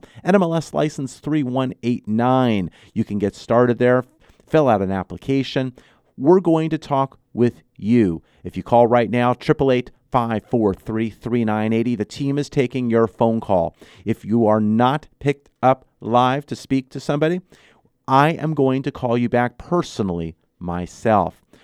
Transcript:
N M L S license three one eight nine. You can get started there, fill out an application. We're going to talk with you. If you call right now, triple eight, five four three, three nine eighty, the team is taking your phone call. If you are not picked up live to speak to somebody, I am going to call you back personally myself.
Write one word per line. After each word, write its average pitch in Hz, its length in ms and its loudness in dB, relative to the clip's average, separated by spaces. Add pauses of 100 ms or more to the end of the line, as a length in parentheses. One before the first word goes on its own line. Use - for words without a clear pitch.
(240)
N 185 100 0
M 202 80 6
L 165 140 0
S - 180 -6
license 147 460 -4
three 151 240 -2
one 131 300 -4 (100)
eight 120 240 -4
nine. 117 640 0 (220)
You 107 100 -2
can 104 160 -6
get 98 160 -2
started 120 420 2
there, 123 280 2 (420)
fill 151 220 2
out 104 120 2
an 95 100 -2
application. 127 840 -4 (440)
We're 165 220 6
going 160 300 0
to 156 80 -4
talk 135 420 -4 (140)
with 117 280 0 (140)
you. 101 480 2 (220)
If 92 100 -12
you 92 80 -8
call 120 240 4
right 117 220 2
now, 123 240 0
triple 139 360 -2
eight, 123 220 -2 (180)
five 117 360 -2
four 107 280 0
three, 110 360 -6
three 117 340 -4
nine 107 300 -2
eighty, 117 220 -2
the 101 100 -4
team 139 320 -6
is - 120 -6
taking 127 400 -2
your 113 160 4
phone 113 360 0
call. 85 340 0 (300)
If 110 180 -6
you 110 240 0
are 107 140 2
not 120 480 0 (100)
picked - 300 -4 (120)
up 131 240 2 (140)
live 127 460 0
to - 100 -12
speak 135 360 -6
to 139 100 -12
somebody, 156 400 -2 (640)
I 139 220 4
am 160 240 -4
going 135 300 0
to 147 80 -6
call 123 260 -2
you 120 100 0
back 120 300 -2
personally 90 800 -4 (200)
myself. 90 840 -2 (220)